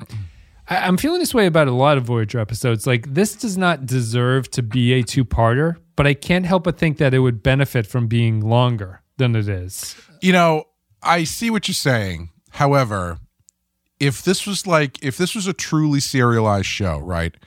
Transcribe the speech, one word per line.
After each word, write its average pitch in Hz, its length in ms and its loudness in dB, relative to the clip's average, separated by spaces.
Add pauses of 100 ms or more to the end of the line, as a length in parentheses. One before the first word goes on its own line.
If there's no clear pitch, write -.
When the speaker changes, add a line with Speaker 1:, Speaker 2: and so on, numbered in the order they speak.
(680)
Speaker 1:
I, 180 100 -2
I'm 185 180 2
feeling 339 240 0
this 294 140 -4
way 214 120 4
about 160 220 2
a 123 40 0
lot 139 260 4
of 123 60 -4
Voyager 117 360 -2
episodes. 113 460 -2
Like, 127 260 0
this 190 220 0
does 196 240 -6
not 170 280 0
deserve 123 680 0
to 131 100 -4
be 120 320 2
a 127 80 2
two-parter, 127 760 0 (200)
but 143 100 4
I 143 80 4
can't 180 320 0
help 175 180 0
but 170 140 -2
think 156 200 0
that 139 160 2
it 131 40 4
would 123 240 0
benefit 131 440 0
from 120 200 -2
being 113 340 2
longer 110 640 0 (160)
than 120 180 2
it 104 120 -2
is. 92 480 -8 (240)
Speaker 2:
You 185 120 2
know, 165 320 4 (380)
I 170 220 2
see 233 260 -4
what 220 180 -2
you're 185 60 -2
saying. 95 560 -2 (200)
However, 107 680 0 (840)
if 139 220 -2
this - 240 -2
was 202 200 -6
like, 151 340 0
if 135 160 -4
this 180 180 -2
was 190 120 -6
a 196 60 -4
truly 151 480 0
serialized 113 680 2
show, 85 320 -4
right, 85 360 -4 (120)